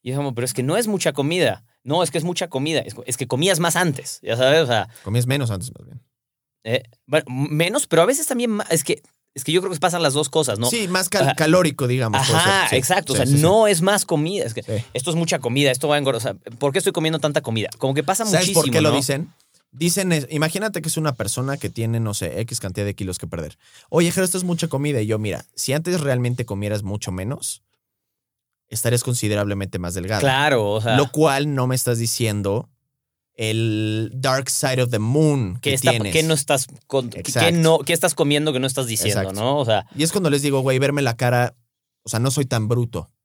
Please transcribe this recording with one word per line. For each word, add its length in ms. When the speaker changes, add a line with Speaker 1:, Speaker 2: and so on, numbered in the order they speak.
Speaker 1:
Y 100
es 60
como, 180
"Pero 100
es 80
que 100
no 140
es 100
mucha 260
comida". 520
"No, 200
es 80
que 60
es 80
mucha 240
comida. 320
Es, 120
es 120
que 100
comías 320
más 160
antes", 460
ya 160
sabes, 260
o 40
sea. 220
Speaker 2:
Comías 240
menos 220
antes, 280
más 80
bien. 160
Speaker 1:
Eh, 200
bueno, 220
m-, 200
menos, 380
pero 140
a 40
veces 220
también 240
ma-, 180
es 140
que, 180
es 120
que 80
yo 80
creo 120
que 60
pasan 240
las 100
dos 160
cosas, 300
¿no? 100
Speaker 2:
Sí, 200
más 200
cal-, 140
Speaker 1:
Ajá. 120
Speaker 2:
calórico, 520
digamos, 400
puede 120
Speaker 1:
Ajá, 240
Speaker 2:
ser. 60
Sí, 60
Speaker 1:
exacto. 380
Speaker 2:
sí, 60
Speaker 1:
O 40
sea, 20
Speaker 2:
sí, 120
sí. 40
Speaker 1:
no 260
es 140
más 240
comida. 400
Es 80
que 100
Speaker 2:
Sí. 300
Speaker 1:
esto 160
es 60
mucha 240
comida, 320
esto 160
va 80
a 20
engordar. 200
O 40
sea, 120
¿por 140
qué 60
estoy 140
comiendo 260
tanta 220
comida? 360
Como 160
que 100
pasa 220
Speaker 2:
¿Sabes 220
Speaker 1:
muchísimo, 180
Speaker 2:
por 60
qué 100
lo 100
Speaker 1:
¿no? 60
Speaker 2:
dicen? 360
Dicen, 400
es, 200
imagínate 500
que 80
es 80
una 160
persona 440
que 120
tiene, 300
no 160
sé, 260
X 180
cantidad 280
de 80
kilos 240
que 80
perder. 300
"Oye, 220
Jero, 140
esto 120
es 60
mucha 240
comida". 340
Y 40
yo, 140
"Mira, 260
si 180
antes 280
realmente 440
comieras 380
mucho 280
menos, 500
estarías 360
considerablemente 760
más 140
delgado". 280
Speaker 1:
Claro, 500
o 100
sea. 160
Speaker 2:
Lo 140
cual 440
no 120
me 80
estás 240
diciendo 680
el 800
dark 340
side 320
of 80
the 100
moon 600
que 80
Speaker 1:
¿Qué 60
está, 160
Speaker 2:
tienes. 220
Speaker 1:
qué 100
no 100
estás 320
con-, 220
qué, 140
qué 60
Speaker 2:
Exacto. 300
Speaker 1:
no, 200
qué 140
estás 220
comiendo 380
que 60
no 80
estás 200
diciendo, 340
Speaker 2:
Exacto. 200
Speaker 1:
¿no? 180
O 60
sea. 200
Speaker 2:
Y 80
es 80
cuando 200
les 100
digo, 200
"Güey, 180
verme 240
la 120
cara, 400
o 60
sea, 100
no 120
soy 140
tan 220
bruto". 440